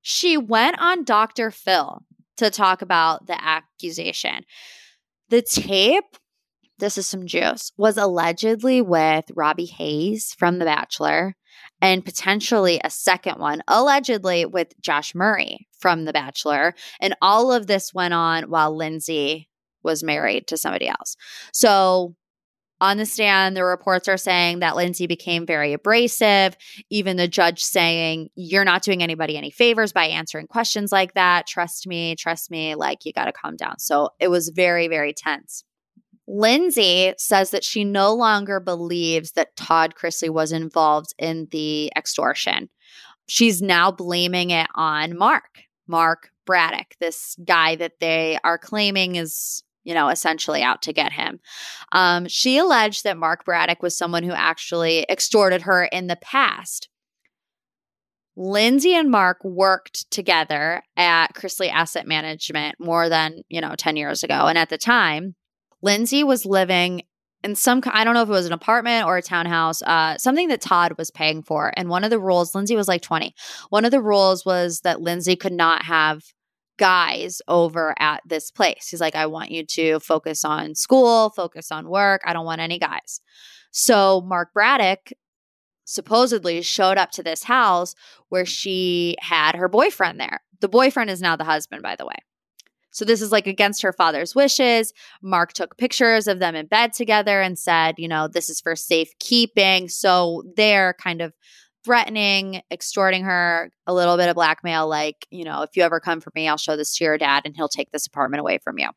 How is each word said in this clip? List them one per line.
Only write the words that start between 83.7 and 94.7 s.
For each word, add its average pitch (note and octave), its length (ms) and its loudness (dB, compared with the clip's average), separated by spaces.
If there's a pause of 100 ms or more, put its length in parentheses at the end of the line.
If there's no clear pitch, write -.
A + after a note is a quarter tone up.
So G3 480 4
Mark F3+ 320 -4
Braddock G#3 580 2 (760)
supposedly G3+ 800 0
showed F#3+ 360 2
up F#3 140 0
to F3+ 100 -12
this D#3+ 220 -8
house G3+ 500 2 (340)
where F3+ 180 -2
she F3+ 760 -2
had D#3 360 2
her F3+ 120 -2
boyfriend G#3 520 2
there. A2+ 200 -8 (200)
The G3 80 0
boyfriend A#3+ 420 2
is F#3 100 -6
now F3 140 0
the D#3+ 100 -4
husband, D#3 380 -4
by F#2+ 140 -8
the - 100 -12
way. - 100 -12 (760)
So - 140 -10
this G#3+ 180 2
is, G#3+ 100 -2
like, G#3 140 2
against G3+ 360 0
her F#3+ 100 0
father's E3 420 0
wishes. B3 580 4 (280)